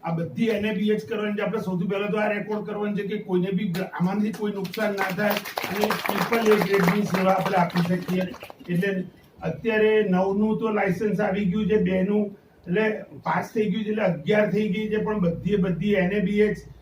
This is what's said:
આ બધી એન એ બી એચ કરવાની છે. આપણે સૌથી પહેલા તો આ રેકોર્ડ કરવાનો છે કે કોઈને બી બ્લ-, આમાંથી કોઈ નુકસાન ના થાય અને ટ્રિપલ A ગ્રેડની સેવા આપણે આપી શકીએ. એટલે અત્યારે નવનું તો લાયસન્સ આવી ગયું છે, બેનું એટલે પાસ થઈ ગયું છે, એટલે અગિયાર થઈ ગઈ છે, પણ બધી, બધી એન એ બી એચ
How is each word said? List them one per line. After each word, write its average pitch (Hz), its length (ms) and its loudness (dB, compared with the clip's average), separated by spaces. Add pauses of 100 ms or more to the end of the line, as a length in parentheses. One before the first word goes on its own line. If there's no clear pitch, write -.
આ 165 80 -4
બધી 165 340 -2
એન 208 200 0
એ 214 100 0
બી 208 140 0
એચ 208 160 0
કરવાની 208 320 -4
છે. 214 40 -2
આપણે 202 180 -2
સૌથી 180 280 -2
પહેલા 202 200 -2
તો 214 100 -2
આ 214 100 0
રેકોર્ડ 208 380 -4
કરવાનો 208 300 -4
છે 202 120 -4
કે 214 100 -4
કોઈને 185 340 0
બી 190 200 -2
બ્લ-, 175 120 -4
આમાંથી 202 480 -2
કોઈ 208 200 -4
નુકસાન 202 400 -4
ના 190 240 -2
થાય 208 140 0
અને 202 560 -2
ટ્રિપલ 214 640 0
A 185 140 6
ગ્રેડની 196 380 4
સેવા 190 280 2
આપણે 190 240 2
આપી 175 260 2
શકીએ. 180 400 0 (480)
એટલે 185 340 0 (380)
અત્યારે 214 680 2
નવનું 196 500 2
તો 226 100 0
લાયસન્સ 196 500 0
આવી 202 260 0
ગયું 202 240 0
છે, 202 140 4
બેનું 190 420 2 (420)
એટલે 214 220 2 (340)
પાસ 170 320 -2
થઈ 208 140 0
ગયું 214 140 -2
છે, 208 60 -6
એટલે 214 140 -2
અગિયાર 196 480 2
થઈ 208 180 0
ગઈ 214 200 -2
છે, 214 80 -2
પણ 208 220 -2
બધી, 180 360 0
બધી 196 380 0
એન 185 180 2
એ 208 80 0
બી 208 200 0
એચ 208 180 4 (240)